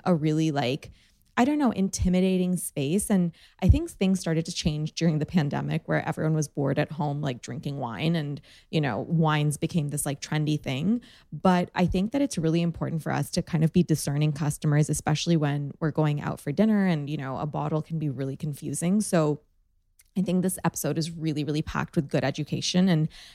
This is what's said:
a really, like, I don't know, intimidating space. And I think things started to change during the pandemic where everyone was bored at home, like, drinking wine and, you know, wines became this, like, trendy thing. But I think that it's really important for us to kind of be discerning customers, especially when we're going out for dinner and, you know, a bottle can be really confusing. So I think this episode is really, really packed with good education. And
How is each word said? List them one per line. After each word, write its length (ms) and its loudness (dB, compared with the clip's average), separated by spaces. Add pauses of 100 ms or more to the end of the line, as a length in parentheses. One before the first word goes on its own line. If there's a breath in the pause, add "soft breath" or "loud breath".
a 100 2
really, 360 2
like, 400 -2 (500 soft breath)
I 40 6
don't 140 2
know, 120 4
intimidating 840 2
space. 540 -2
And 200 4 (320 soft breath)
I 60 6
think 240 4
things 260 2
started 280 0
to 60 -8
change 420 -4
during 260 2
the 40 -2
pandemic 600 0
where 180 0
everyone 300 -2
was 140 0
bored 320 0
at 100 -2
home, 300 -4
like, 220 -4
drinking 360 -8
wine 380 -2
and, 240 -6 (320 loud breath)
you 80 0
know, 280 -2
wines 480 2
became 340 -2
this, 140 -6
like, 160 -4
trendy 400 -2
thing. 400 -2 (320 loud breath)
But 440 2
I 100 4
think 240 0
that 100 0
it's 180 -2
really 220 2
important 440 -2
for 80 -2
us 180 -2
to 120 -2
kind 200 -2
of 100 4
be 120 6
discerning 480 0
customers, 580 2
especially 460 0
when 420 0
we're 140 -2
going 280 2
out 200 -6
for 100 -6
dinner 360 4
and, 220 0
you 80 -4
know, 220 -6
a 80 -4
bottle 360 -2
can 180 -6
be 100 -2
really 260 -4
confusing. 640 -2
So 400 2 (760)
I 60 2
think 200 0
this 220 -2
episode 340 -2
is 140 -4
really, 320 -4
really 180 -2
packed 320 -6
with 140 0
good 160 0
education. 640 0
And 180 2 (280 loud breath)